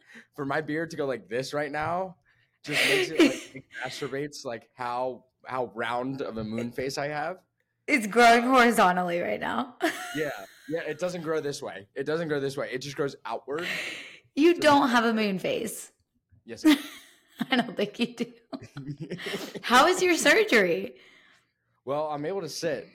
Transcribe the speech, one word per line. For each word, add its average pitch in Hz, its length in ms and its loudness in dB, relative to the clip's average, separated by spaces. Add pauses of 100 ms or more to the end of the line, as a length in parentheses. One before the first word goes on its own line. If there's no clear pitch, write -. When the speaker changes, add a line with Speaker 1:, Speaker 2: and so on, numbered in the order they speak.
(340)
Speaker 1:
for 147 100 -8
my 139 160 -2
beard 156 300 -4
to 165 60 -12
go 143 100 -4
like 113 220 -6
this 127 260 -4
right 147 160 -4
now 170 460 -4 (480)
just 330 240 0
makes 381 220 2
it, 320 100 2
like, - 440 2 (120)
Speaker 2:
<laughs> 123 100 -8
Speaker 1:
exacerbates, 143 580 -8
like, 117 300 -10
how, 123 500 -6 (220)
how 123 280 -4
round 123 460 -4
of 110 180 -6
a 110 60 -4
moon 117 280 -6
face 135 260 -6
I 143 100 -2
have. 151 300 -6 (480)
Speaker 2:
It's 247 200 2
growing 233 360 8
horizontally 196 800 4
right - 200 -2
now. 233 400 -4
<laughs> 349 60 2 (300)
Speaker 1:
Yeah. 147 140 -2 (400)
Yeah, 160 100 -2
it 151 180 -6
doesn't 175 240 -4
grow 156 180 -2
this 143 220 -6
way. 98 320 -10
It 139 100 -4
doesn't 160 240 -2
grow 147 120 0
this 135 160 -4
way. 120 160 -4
It 131 60 -2
just 139 180 -12
grows 139 180 -2 (100)
outward. 131 420 -6 (680)
Speaker 2:
You 339 200 6
Speaker 1:
So 339 60 -8
Speaker 2:
don't 294 300 6
have 233 140 4
a 226 100 2
moon 208 240 0
face. - 520 -6 (540)
Speaker 1:
Yes, 113 220 -6
I 311 80 8
do. - 60 0 (340)
Speaker 2:
<laughs> - 360 -12
I 262 60 0
don't 226 200 -2
think 202 220 -4
you - 160 -2
do. - 120 -6 (720)
Speaker 1:
<laughs> - 640 -10
Speaker 2:
How 254 240 8
is 359 160 4
your 359 140 4
surgery? 226 760 4 (920)
Speaker 1:
Well, 147 260 -2
I'm 147 160 -6
able 196 160 -4
to 156 60 -6
sit. 147 460 -4